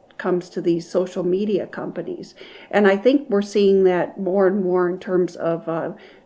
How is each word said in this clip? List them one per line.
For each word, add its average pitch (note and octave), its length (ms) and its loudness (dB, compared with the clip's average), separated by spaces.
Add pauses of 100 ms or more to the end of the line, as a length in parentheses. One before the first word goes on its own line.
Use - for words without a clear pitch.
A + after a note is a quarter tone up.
(200)
comes F3+ 320 -2
to F#3 100 -6
these E3+ 280 0
social F3+ 340 -2
media F#3+ 420 0
companies. - 720 -10 (340)
And G3+ 180 2
I G3 80 4
think C4+ 340 2
we're G3+ 120 2
seeing G3 440 4
that F3+ 340 0
more F#3+ 260 2
and G3 180 2
more F3+ 240 2
in F3+ 120 -4
terms F3+ 360 -2
of, E3 320 -4
uh, D#3+ 260 -4 (320)